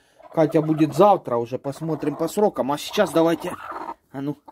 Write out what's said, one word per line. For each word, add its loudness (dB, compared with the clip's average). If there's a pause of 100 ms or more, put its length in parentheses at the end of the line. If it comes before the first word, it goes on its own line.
(320)
Катя 2
будет 0
завтра 4
уже, -4
посмотрим -6
по -4
срокам. 0
А -2
сейчас -2
давайте, 0 (560)
а -10
ну. -6 (160)